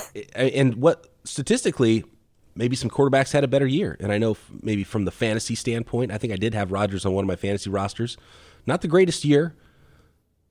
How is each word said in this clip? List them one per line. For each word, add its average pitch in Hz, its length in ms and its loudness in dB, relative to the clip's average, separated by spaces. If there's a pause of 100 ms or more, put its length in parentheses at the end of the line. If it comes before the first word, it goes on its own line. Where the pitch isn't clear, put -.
(160)
a-, 120 400 -2
and 131 200 4
what 135 320 2 (160)
statistically, 135 840 0 (480)
maybe 123 220 -2
some 120 160 -4
quarterbacks 135 400 2
had 143 120 2
a 135 40 2
better 139 180 2
year. 139 340 0
And 101 120 -2
I 104 80 2
know 113 120 2
f-, - 200 -8 (100)
maybe 104 220 -2
from 101 220 -2
the 90 60 -2
fantasy 113 440 -2
standpoint, 120 560 -4
I 104 80 -6
think 117 120 -4
I 98 40 -4
did 110 180 -2
have 101 180 -2
Rodgers 98 360 -2
on 95 60 2
one 98 100 0
of 98 40 -2
my 90 80 -2
fantasy 101 360 -4
rosters. 101 460 -4 (500)
Not 139 140 0
the 180 60 -4
greatest 170 380 2
year, 147 300 4 (960)